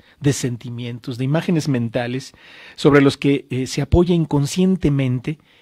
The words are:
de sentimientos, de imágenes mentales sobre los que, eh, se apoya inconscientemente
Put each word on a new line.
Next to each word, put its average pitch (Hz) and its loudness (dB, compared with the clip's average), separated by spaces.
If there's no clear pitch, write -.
de 143 0
sentimientos, 120 -8
de 131 -4
imágenes 156 0
mentales 123 -4
sobre 143 6
los 139 4
que, 139 0
eh, 127 -4
se 139 -4
apoya 175 2
inconscientemente 147 0